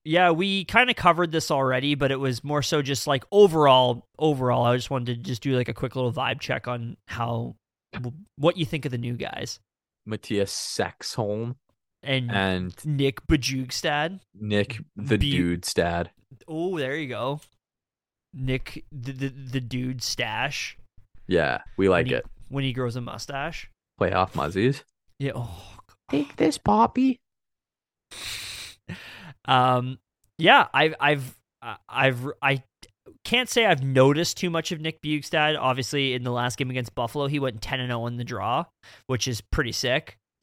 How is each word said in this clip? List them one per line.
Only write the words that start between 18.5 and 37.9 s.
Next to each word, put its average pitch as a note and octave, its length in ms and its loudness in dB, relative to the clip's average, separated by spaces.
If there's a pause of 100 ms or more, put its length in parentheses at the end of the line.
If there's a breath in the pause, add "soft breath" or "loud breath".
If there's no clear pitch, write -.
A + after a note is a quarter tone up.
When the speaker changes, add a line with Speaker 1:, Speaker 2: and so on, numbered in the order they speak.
Speaker 1:
the, C3+ 220 -10
the, C3 160 -6
the C3 320 -8
Dude B2 420 -6
Stash. A#2+ 760 -6 (500)
Speaker 2:
Yeah, D2+ 340 2 (160)
we F#2+ 100 4
like F2 200 4
Speaker 1:
When - 20 -4
he, - 60 0
Speaker 2:
it. A#1 100 -4 (240)
Speaker 1:
when C#3 160 -4
he C3 80 -2
grows A#2+ 240 -6
a B2 40 -8
mustache. C#3 680 -10 (320)
Speaker 2:
Playoff F#2 320 2
Muzzies. G2 500 0 (360)
Speaker 1:
Yeah, C#3 160 -2
oh, - 420 -12 (100)
God. - 80 -20 (140)
Speaker 2:
Take C#4+ 260 -2
this, - 220 2
Poppy. A#3 640 4 (2250 loud breath)
Speaker 1:
Um, B2+ 540 4 (380)
yeah, A3+ 360 8
I've, D#3 260 4
I've, C#3+ 360 0 (260)
uh, A#2 140 -14 (140)
I've, C3 420 0 (100)
I C3+ 220 0 (600)
can't A#3+ 240 0
say A#3 160 4
I've D#3 180 4
noticed C3+ 540 4
too F3+ 120 -4
much E3 220 -4
of E3 80 -8
Nick D#3 220 -8
Bjugstad. D3+ 580 0
Obviously, C3 540 0
in B2 100 -4
the B2 80 -4
last B2 260 -2
game C3 120 -4
against B2+ 260 -6
Buffalo, C#3 320 -2
he C#3+ 120 -2
went B2+ 220 -4
ten - 180 -4
and B2 120 -4